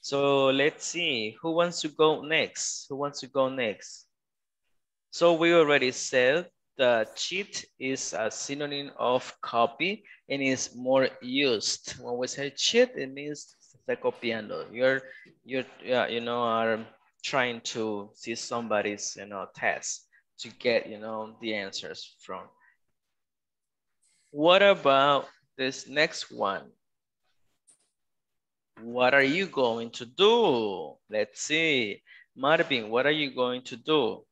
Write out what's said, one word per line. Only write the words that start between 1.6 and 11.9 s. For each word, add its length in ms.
to 60
go 340
next? 640
Who 80
wants 240
to 60
go 240
next? 560
So 240
we 200
already 380
said 560
the 360
cheat 520
is 360
a 160
synonym 680
of 440
copy 600
and 120
is 320
more 360
used. 800